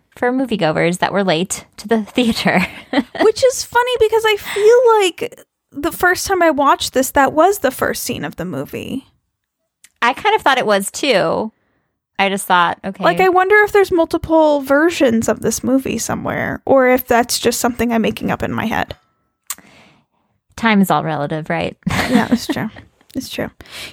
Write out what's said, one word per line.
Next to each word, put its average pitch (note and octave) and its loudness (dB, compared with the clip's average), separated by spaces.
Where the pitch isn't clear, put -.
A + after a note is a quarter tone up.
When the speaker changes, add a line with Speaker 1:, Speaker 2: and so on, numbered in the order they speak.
Speaker 1:
for B3 -2
moviegoers F3 0
that - -2
were G3 0
late F3+ -2
to - -14
the A3+ 0
theater. G3+ 0
<laughs> - -2
Speaker 2:
Which G#4+ 2
is B4+ 0
funny A#4+ 0
because A4 2
I G#4+ 2
feel A4+ 4
like - -6
the D4 -4
first F4+ 0
time F#4+ 0
I E4 4
watched D4 0
this, C4 0
that C#4 2
was F4 4
the C4 0
first - -4
scene - -8
of D#3+ -12
the E3 -8
movie. D#3 -10
Speaker 1:
I A#3+ 2
kind G4+ -2
of G#4+ 2
thought C4+ 2
it - 0
was G3+ 0
too. G3 0
I G3 2
just G3 -6
thought, F3 2
okay. G3 -8
Speaker 2:
Like, E4+ 2
I F#4+ 4
wonder F#4 2
if G#4 2
there's G4 2
multiple D#4+ 2
versions C#4 2
of G#3+ -2
this - -4
movie B3 -2
somewhere, - -6
or C4 4
if B3+ 2
that's B3 0
just A#3 -2
something A#3+ -2
I'm A3+ 2
making G#3 -4
up - -6
in A2 -4
my A2+ -4
head. - -4
Speaker 1:
Time G#3+ 4
is F#3 2
all D3+ 0
relative, D#3 -6
right? E3 -6
<laughs> - -14
Speaker 2:
Yeah, A3 2
it's A#3+ -2
true. - -4
It's - -10
true. - -8